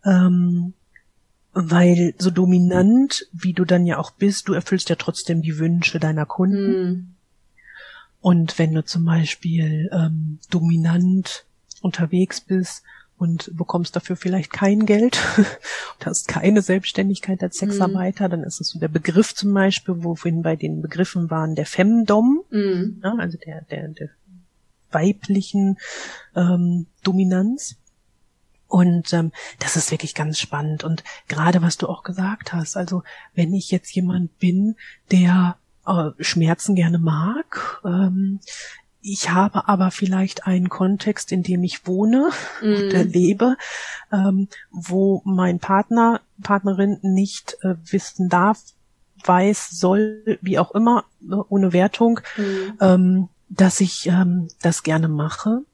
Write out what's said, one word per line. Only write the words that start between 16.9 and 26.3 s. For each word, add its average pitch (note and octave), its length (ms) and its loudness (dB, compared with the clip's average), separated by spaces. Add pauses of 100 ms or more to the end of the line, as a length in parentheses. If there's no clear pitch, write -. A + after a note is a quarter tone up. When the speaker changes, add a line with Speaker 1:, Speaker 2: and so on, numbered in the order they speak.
Speaker 1:
als - 180 -6
Speaker 2:
Mhm. G3+ 100 -2
Speaker 1:
Sexarbeiter, F#3+ 580 0
dann E3+ 160 -4
ist - 160 -10
es D#3+ 80 -6
so E3+ 100 -10
der D#3+ 100 -4
Begriff E3 460 0
zum G3+ 180 -2
Beispiel, F#3+ 520 0
wo E3+ 180 -4
wir E3+ 100 -2 (100)
bei E3 120 0
den D#3 280 -6
Begriffen E3 480 -4
waren, D#3+ 260 -2
der D#3 100 -4
Femdom, A3+ 840 2
Speaker 2:
Mhm. G3 520 -2
Speaker 1:
ja, G3+ 160 -2
also E3+ 200 -6
der, D#3 240 -16
der, D3+ 260 -10
der D#3 200 -12 (840)
weiblichen, G3 840 0 (580)